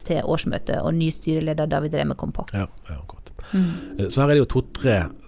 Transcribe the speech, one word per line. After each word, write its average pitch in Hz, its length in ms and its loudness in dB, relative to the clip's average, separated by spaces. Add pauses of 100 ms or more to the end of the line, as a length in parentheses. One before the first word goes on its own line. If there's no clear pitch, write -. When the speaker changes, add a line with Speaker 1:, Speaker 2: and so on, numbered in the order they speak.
Speaker 1:
til 165 180 0
årsmøtet - 640 0
og 160 100 2
ny 160 160 2
styreleder 156 580 0
David 151 260 0
Reme 147 220 0
kom - 160 -4
på. - 200 -4
Speaker 2:
Ja, 101 140 -2 (220)
ja, 78 80 -8
akkurat. - 340 -14 (220)
Speaker 1:
Mm. 180 460 0
Speaker 2:
Eh, 98 100 0
så - 140 2
her 143 80 6
er 147 40 6
det 143 140 6
jo 131 120 2
to-tre, 104 480 2 (200)